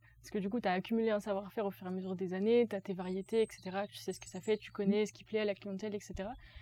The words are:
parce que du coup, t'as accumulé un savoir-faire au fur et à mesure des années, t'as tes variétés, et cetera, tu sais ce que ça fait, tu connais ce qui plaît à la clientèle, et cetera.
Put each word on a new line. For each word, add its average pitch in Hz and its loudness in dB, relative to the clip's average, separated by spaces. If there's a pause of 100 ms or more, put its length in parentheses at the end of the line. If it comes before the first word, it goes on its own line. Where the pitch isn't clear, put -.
(180)
parce - -20
que 214 -2
du 196 0
coup, 233 0
t'as 190 2
accumulé 220 2
un 208 4
savoir-faire 202 -2
au 196 0
fur 196 -10
et 180 -4
à - -4
mesure 185 -4
des 180 -2
années, 220 6
t'as 196 -4
tes 202 -4
variétés, 190 0
et 220 4
cetera, 196 -4
tu - -18
sais - -6
ce - -10
que - -16
ça 185 -10
fait, 214 2
tu - -16
connais 208 4
ce 196 -4
qui - -20
plaît 214 -2
à 214 2
la 208 2
clientèle, 202 -4
et 208 -6
cetera. 196 -6 (280)